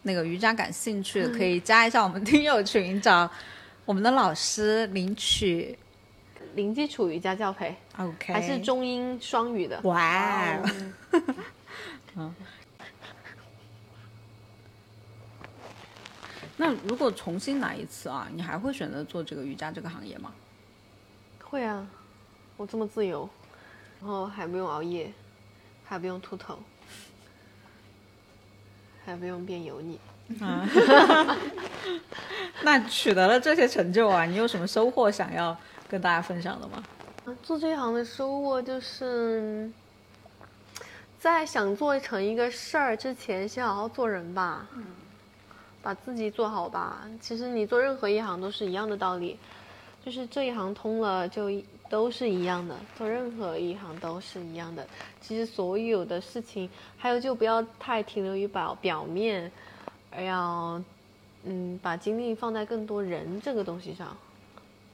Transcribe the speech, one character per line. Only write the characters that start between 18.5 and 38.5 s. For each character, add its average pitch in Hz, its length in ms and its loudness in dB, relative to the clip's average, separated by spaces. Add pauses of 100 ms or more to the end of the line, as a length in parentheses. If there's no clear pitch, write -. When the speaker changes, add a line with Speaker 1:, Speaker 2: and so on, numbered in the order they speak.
Speaker 1:
会 262 160 -4
选 135 180 -8
择 143 120 -6
做 165 200 -8
这 - 120 -12
个 139 80 -8
瑜 139 120 -8
伽 156 160 -8
这 175 80 -12
个 160 80 -10
行 170 180 -12
业 - 120 -14
吗？ - 160 -14 (1080)
Speaker 2:
会 269 200 -4
啊， 202 240 -4 (680)
我 208 80 -10
这 202 100 -8
么 220 120 -2
自 214 180 -2
由， 170 240 -4 (720)
然 202 80 -10
后 196 160 -4
还 202 220 -8
不 175 100 -4
用 185 100 -4
熬 151 140 -4
夜， 175 300 -6 (760)
还 185 140 -8
不 180 80 -6
用 180 120 -6
秃 - 160 -14
头， - 220 -12 (2500)
还 180 100 -10
不 175 80 -10
用 180 220 -6
变 175 180 -8
油 143 160 -10
腻。 165 200 -10 (420)
Speaker 1:
啊。 180 260 0 (880)
<laughs> - 1080 -8
那 285 160 8 (100)
取 - 240 2
得 185 140 8
了 240 120 8
这 302 140 4
些 277 140 8
成 180 260 2
就 220 160 8
啊， 175 160 6
你 175 100 0
有 226 120 4
什 202 120 -2
么 170 60 -2
收 220 240 4
获 240 220 6
想 180 200 -2
要 165 240 0 (320)
跟 190 140 -4
大 175 80 2
家 170 100 4
分 175 220 -4
享 - 180 -4
的 - 100 -12
吗？ 220 140 -10 (600)
Speaker 2:
做 320 160 -2
这 320 100 0
一 320 60 0
行 247 180 0
的 240 100 0
收 269 380 -4
获 269 180 0